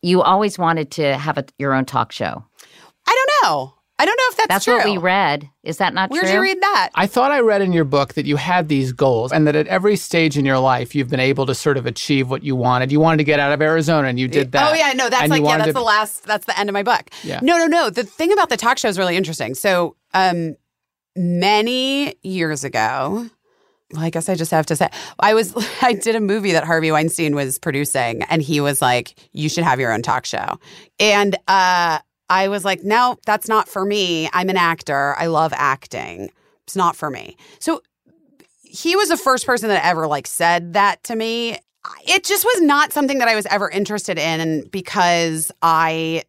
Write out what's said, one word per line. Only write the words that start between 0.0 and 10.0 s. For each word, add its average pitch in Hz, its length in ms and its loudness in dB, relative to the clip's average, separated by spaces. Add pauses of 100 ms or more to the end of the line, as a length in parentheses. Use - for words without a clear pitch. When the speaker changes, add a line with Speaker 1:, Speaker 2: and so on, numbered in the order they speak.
Speaker 1:
You 175 200 2
always 196 360 2
wanted 165 340 0
to 139 260 0
have 147 200 -2
a, 139 60 -4 (160)
your 139 140 0
own 131 120 2
talk 117 280 -2
show. 76 320 -6 (600)
Speaker 2:
I 508 180 2 (160)
don't 226 100 4
know. 135 220 -4 (260)
I 277 60 6
don't 427 120 2
know 523 140 2
if - 60 -10
that's 440 100 2
Speaker 1:
That's 196 180 2
Speaker 2:
true. 247 120 4
Speaker 1:
what 220 80 2
we 208 120 0
read. 165 500 0 (140)
Is 160 160 -8
that 185 160 0
not 190 160 -2
Speaker 2:
Where'd 311 160 -2
Speaker 1:
true? - 80 2
Speaker 2:
you - 80 2
read 381 200 0
that? 381 340 2
Speaker 3:
I 180 100 2
thought 247 260 2
I 285 100 2
read 208 200 2
in 185 100 0
your 165 120 2
book 139 320 0
that 143 100 -4
you 143 100 0
had 165 320 0
these 135 260 0
goals 127 380 0
and 156 140 2
that 147 100 2
at 151 120 0
every 190 280 2
stage 160 440 0